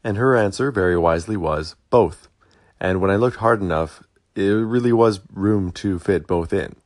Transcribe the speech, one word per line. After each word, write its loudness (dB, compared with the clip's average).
And -4
her 2
answer, 0
very 0
wisely, 0
was -4
both. 2
And -2
when 2
I 2
looked 0
hard 0
enough, -4
it -4
really 0
was 2
room -2
to -4
fit -2
both -4
in. -4